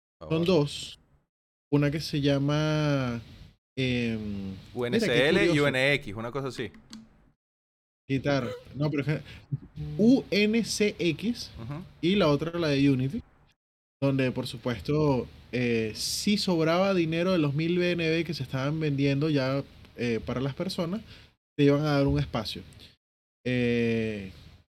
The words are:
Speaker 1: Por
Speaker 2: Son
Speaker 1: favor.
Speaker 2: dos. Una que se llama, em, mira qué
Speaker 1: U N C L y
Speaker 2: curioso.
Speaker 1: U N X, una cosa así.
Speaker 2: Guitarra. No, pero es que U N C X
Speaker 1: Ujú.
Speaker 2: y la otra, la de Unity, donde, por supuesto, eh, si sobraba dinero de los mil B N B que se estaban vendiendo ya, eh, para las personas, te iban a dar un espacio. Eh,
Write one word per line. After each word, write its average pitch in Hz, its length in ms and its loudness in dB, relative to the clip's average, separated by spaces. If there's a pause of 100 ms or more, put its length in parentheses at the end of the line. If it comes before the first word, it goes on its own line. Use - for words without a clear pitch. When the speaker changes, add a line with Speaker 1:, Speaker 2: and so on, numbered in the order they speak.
(200)
Speaker 1:
Por 82 80 -12
Speaker 2:
Son 165 160 0
Speaker 1:
favor. - 20 -2
Speaker 2:
dos. 151 520 0 (760)
Una 143 180 4
que 156 100 -2
se 147 200 -4
llama, 143 1000 2 (560)
em, 120 440 -2
mira 98 380 -8 (140)
qué 117 60 -8
Speaker 1:
U 120 80 -2
N 165 140 0
C 151 280 4
L 185 160 4
y 349 40 4
Speaker 2:
curioso. 143 160 4
Speaker 1:
U - 40 4
N 131 260 2
X, 107 200 -4
una 113 160 -8
cosa 135 180 -4
así. 117 220 -8 (1400)
Speaker 2:
Guitarra. 135 440 0 (240)
No, 147 160 -2
pero 143 120 -2
es 143 60 -6
que 156 120 -2 (760)
U 226 340 6
N 214 340 2
C 208 340 0
X 175 520 -2 (140)
Speaker 1:
Ujú. 143 180 -10 (200)
Speaker 2:
y 185 140 4
la 180 120 4
otra, 160 300 0
la 165 100 0
de 139 220 4
Unity, 135 320 0 (800)
donde, 135 300 2
por 123 140 -6
supuesto, 135 800 -2 (260)
eh, 117 420 0
si - 420 -2
sobraba 180 560 2
dinero 170 400 0
de 180 60 2
los 143 160 2
mil 165 240 0
B 175 140 2
N 170 180 -2
B 165 140 0
que 165 100 -6
se 135 80 -8
estaban 135 360 -4
vendiendo 139 520 0
ya, 135 320 0 (340)
eh, 117 300 -2
para 123 160 -4
las 135 120 -4
personas, 185 460 -6 (560)
te 147 80 4
iban 143 220 6
a 151 60 0
dar 139 140 2
un 143 120 2
espacio. 117 440 -4 (840)
Eh, 117 840 0 (460)